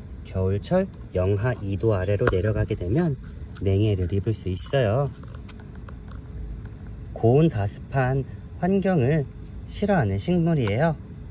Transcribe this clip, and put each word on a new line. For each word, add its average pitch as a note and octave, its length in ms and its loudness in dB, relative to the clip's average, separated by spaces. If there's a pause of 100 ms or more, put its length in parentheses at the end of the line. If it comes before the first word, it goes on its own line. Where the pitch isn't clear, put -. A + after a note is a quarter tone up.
(240)
겨울철 G2 640 0 (260)
영하 G2+ 480 2
이 G2 160 -2
도 A2 160 2
아래로 G2 380 2
내려가게 G#2+ 420 2
되면 C3 420 2 (460)
냉해를 F#2+ 500 4
입을 G2 220 2
수 - 160 -4
있어요. A#2+ 600 2 (2000)
고온다습한 C3 1120 2 (320)
환경을 F3 680 2 (420)
싫어하는 C#3 520 2
식물이에요. D#3+ 760 2 (360)